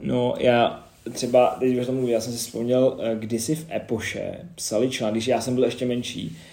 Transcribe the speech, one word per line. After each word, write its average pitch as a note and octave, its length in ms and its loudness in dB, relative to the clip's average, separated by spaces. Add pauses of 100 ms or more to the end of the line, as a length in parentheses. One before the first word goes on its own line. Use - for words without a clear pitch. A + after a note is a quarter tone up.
No, B2 380 0
já A#2+ 460 4 (280)
třeba, B2 340 4 (140)
teď B2+ 180 2
už B2 80 -2
to C3 60 -2
mluvím, B2+ 180 0
já A2+ 100 2
jsem A#2+ 120 -6
si A#2 60 -8
vzpomněl, B2 640 2
eh, A2+ 160 0
kdysi A2+ 360 -2
v D#3+ 200 -8
Epoše G2+ 600 -4 (200)
psali A#2 360 0
článek, A2 240 -2
když A2+ 120 -2
já A#2+ 140 4
jsem B2 140 -2
byl B2+ 100 4
ještě A#2+ 220 0
menší, - 500 -4 (160)